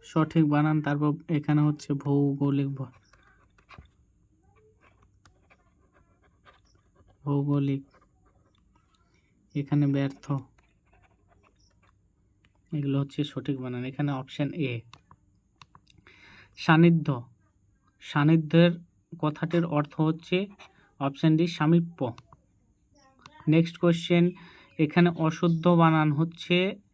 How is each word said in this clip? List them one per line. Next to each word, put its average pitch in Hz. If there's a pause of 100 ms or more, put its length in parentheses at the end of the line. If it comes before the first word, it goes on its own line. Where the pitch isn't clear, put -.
সঠিক 160
বানান। 151
তারপর 147 (180)
এখানে 151
হচ্ছে 147
ভৌগোলিক 139
ভ-, 131 (4000)
ভৌগোলিক, 143 (1700)
এখানে 147
ব্যর্থ। 139 (2500)
এগুলো 139
হচ্ছে 139
সঠিক 139
বানান। 123
এখানে 143
অপশন 135 (200)
এ। 123 (1900)
সান্নিধ্য, 165 (960)
সান্নিধ্যের 165 (460)
কথাটির 165
অর্থ 147
হচ্ছে 160 (640)
অপশন 143
ডি, 170
সামীপ্য। 170 (1500)
নেক্সট 165
কোশ্চেন, 170 (540)
এখানে 165 (180)
অশুদ্ধ 165 (160)
বানান 160
হচ্ছে 165 (380)